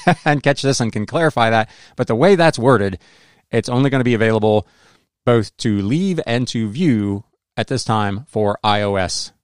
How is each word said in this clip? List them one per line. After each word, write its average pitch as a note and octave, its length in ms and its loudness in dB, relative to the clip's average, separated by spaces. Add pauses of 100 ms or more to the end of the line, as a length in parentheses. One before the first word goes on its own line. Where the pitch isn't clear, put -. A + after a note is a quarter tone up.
(220)
<laughs> - 40 -6
and D3 180 0
catch C#3+ 180 0
this C3+ 200 0
and A2+ 100 -2
can G#2 140 -6
clarify C3+ 440 0
that, A2+ 200 0 (260)
but B2+ 120 -4
the A2+ 80 0
way F3 200 4
that's E3 240 2
worded, G#2 400 2 (520)
it's A#2 180 -2
only C3 200 2
gonna B2+ 140 0
be A#2+ 120 2
available G#2+ 520 2 (580)
both A#2 300 0
to G#2 260 -2
leave D#3+ 460 -2
and A#2+ 220 -2
to A2+ 200 -4
view G#2 540 0 (340)
at A2+ 100 -4
this B2+ 160 -4
time G#2+ 460 -2
for G#2 340 -2
I G#2 200 2
O G2+ 120 -2
S - 380 -4 (100)